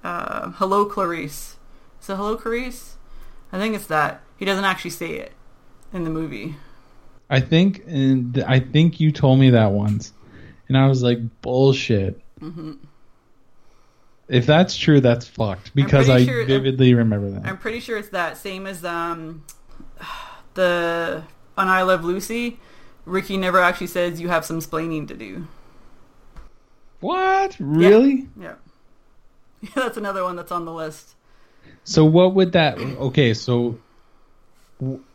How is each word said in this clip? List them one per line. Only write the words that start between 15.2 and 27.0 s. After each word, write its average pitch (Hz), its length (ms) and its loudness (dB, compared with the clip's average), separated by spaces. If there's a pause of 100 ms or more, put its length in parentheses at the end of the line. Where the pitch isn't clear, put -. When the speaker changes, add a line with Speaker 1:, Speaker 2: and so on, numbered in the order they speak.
Speaker 2:
fucked, 98 400 -6
Speaker 1:
I'm - 80 -20
Speaker 2:
because 139 320 4
Speaker 1:
pretty 127 160 6
Speaker 2:
I - 20 6
Speaker 1:
sure, 123 200 -2
Speaker 2:
vividly 131 480 4
remember 107 380 0
that. 98 140 -10
Speaker 1:
I'm 190 120 -8
pretty 233 240 -10
sure 226 160 -8
it's 208 120 -10
that. 175 280 -6
Same 190 280 -12
as, 180 200 -14
um, 170 580 -8 (560)
<sighs> - 540 -18
the, 170 680 -2 (340)
on 190 100 -2
I 185 160 2
Love 185 220 0
Lucy, 226 520 -6 (480)
Ricky 190 320 -6
never 185 220 0
actually 180 280 0
says, 175 340 -4
"You 175 80 -6
have 165 160 -2
some 165 140 -6
splaining 160 500 -8
to - 40 -14
do." 110 340 -14 (1500)